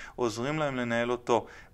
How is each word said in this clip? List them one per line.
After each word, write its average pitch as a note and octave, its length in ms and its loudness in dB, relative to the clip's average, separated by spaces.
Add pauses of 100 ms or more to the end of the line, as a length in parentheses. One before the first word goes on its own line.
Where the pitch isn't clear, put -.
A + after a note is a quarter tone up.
(160)
עוזרים A#2+ 420 0
להם C#3+ 180 0
לנהל A#2+ 340 0
אותו A#2+ 360 2 (280)